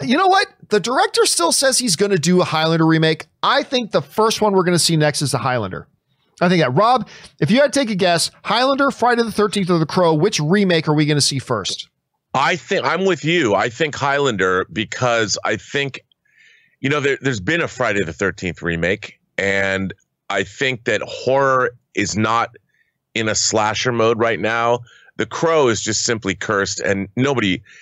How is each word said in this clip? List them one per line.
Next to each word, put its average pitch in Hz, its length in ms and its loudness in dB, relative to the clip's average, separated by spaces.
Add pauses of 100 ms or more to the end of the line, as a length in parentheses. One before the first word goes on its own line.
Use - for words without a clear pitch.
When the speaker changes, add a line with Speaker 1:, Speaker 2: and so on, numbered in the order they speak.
Speaker 1:
you 233 160 0
know 381 80 2
what? 381 200 4 (220)
The 208 120 2
director 359 440 0
still 339 280 0
says 269 260 2
he's 226 180 0
gonna 196 220 2
do 175 240 4
a - 20 0
Highlander 160 420 2
remake. 160 400 2 (160)
I 247 200 2
think 247 300 -4
the 170 100 2
first 220 400 0
one 208 100 2
we're 190 120 4
gonna 175 140 2
see 165 180 2
next 151 260 2
is 135 100 -2
the 131 60 0
Highlander. 101 500 -4 (520)
I 175 100 4
think 180 100 4
that. 127 140 0
Rob, 220 340 2 (320)
if 151 100 2
you 247 100 4
had 285 120 4
to 277 80 2
take 226 100 0
a 214 40 -2
guess, 175 360 2 (140)
Highlander, 262 460 0
Friday 233 320 0
the 220 100 -4
thirteenth, 202 380 0
or 175 80 2
The 156 80 0
Crow, 175 260 2
which 160 260 0
remake 170 480 2
are 156 80 0
we 151 120 2
gonna 147 160 2
see 139 160 -2
first? - 500 -6 (460)
Speaker 2:
I 160 220 0
think 156 280 -4
I'm 165 220 0
with 180 180 0
you. 151 300 2
I 110 160 0
think 143 240 -4
Highlander, 110 760 0
because 110 760 -2
I 107 120 -2
think, 139 440 -6 (800)
you 135 100 -2
know, 147 100 0
there, 135 220 0
there's 127 180 -2
been 156 220 -2
a 147 60 -4
Friday 107 360 -2
the 80 80 -8
thirteenth 90 500 -6
remake, 85 580 -4 (180)
and 98 560 -2 (360)
I 101 120 -2
think 127 420 -6
that - 180 -2
horror 131 760 0 (180)
is 95 220 -4
not 110 400 -2 (580)
in 110 140 -2
a 104 60 0
slasher 110 580 -2
mode 117 260 2
right 110 220 0
now. 117 400 0 (360)
The 113 100 -4
Crow 160 420 2
is 110 120 0
just 107 240 -4
simply 107 300 -2
cursed, 98 460 -2
and 98 340 -2
nobody, 120 480 -2 (200)